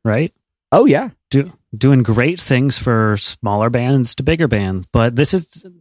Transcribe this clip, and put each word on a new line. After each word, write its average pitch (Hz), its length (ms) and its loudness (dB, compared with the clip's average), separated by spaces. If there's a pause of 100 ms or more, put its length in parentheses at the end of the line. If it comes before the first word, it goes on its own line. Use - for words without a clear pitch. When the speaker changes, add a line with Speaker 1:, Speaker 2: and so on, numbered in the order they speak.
Speaker 1:
right? 117 260 -2 (400)
Speaker 2:
Oh, 285 140 6
yeah. 170 240 2 (220)
Speaker 1:
Do, 139 200 0 (240)
doing 127 280 4
great 123 360 0
things 131 380 0
for 110 400 0
smaller 104 540 -4
bands 127 440 0
to 135 80 -6
bigger 160 240 0
bands. 95 380 -2
But 120 300 0
this 143 180 0
is - 320 -6 (160)